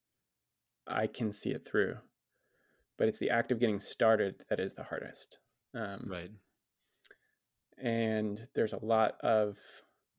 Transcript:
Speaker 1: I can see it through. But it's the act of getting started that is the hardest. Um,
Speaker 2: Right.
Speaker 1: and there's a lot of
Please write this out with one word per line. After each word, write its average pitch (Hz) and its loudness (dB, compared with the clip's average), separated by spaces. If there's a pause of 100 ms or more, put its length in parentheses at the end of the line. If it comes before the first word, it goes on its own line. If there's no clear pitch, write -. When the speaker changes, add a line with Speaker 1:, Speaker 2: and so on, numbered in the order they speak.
(880)
Speaker 1:
I 110 0
can 110 -4
see 110 -4
it 104 -6
through. 101 2 (1000)
But 110 4
it's 110 -2
the 110 0
act 117 0
of 113 0
getting 110 2
started 107 2
that 104 -2
is 95 -4
the - -12
hardest. - -12 (360)
Um, 101 -8
Speaker 2:
Right. 90 -8 (1500)
Speaker 1:
and 110 0
there's 113 2
a 104 -6
lot 110 2
of 107 2 (600)